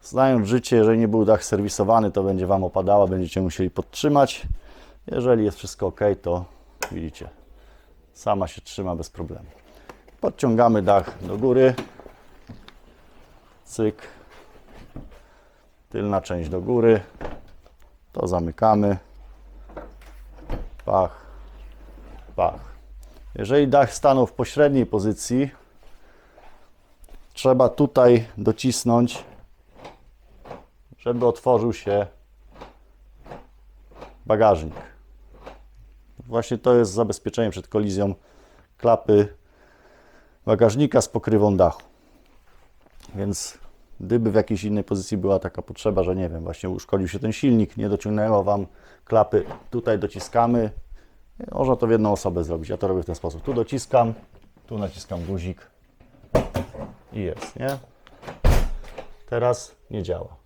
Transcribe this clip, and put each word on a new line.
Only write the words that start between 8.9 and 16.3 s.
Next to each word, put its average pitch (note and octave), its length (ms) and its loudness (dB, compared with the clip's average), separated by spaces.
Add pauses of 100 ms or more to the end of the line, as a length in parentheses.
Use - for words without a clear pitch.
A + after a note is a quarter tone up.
bez D#2+ 140 -10
problemu. E2 360 -14 (760)
Podciągamy A#2 640 2
dach F#2+ 440 0
do F#2+ 120 -8
góry. B2+ 360 4 (1900)
Cyk. G#2+ 380 -4 (1900)
Tylna G2+ 300 -4
część F2 280 -8